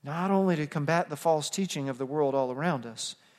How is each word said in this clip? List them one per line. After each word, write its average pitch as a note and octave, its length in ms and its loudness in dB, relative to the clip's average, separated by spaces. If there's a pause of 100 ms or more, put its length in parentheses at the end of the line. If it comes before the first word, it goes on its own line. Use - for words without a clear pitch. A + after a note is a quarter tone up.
not E3+ 260 -2
only F#3+ 240 4
to D3+ 140 -2
combat D#3+ 420 0
the D3+ 60 -6
false D#3 340 2
teaching D#3 380 -2
of B2 100 -4
the C3+ 80 -2
world C#3 300 2
all B2+ 160 0
around C3+ 340 -2
us, - 300 -10 (220)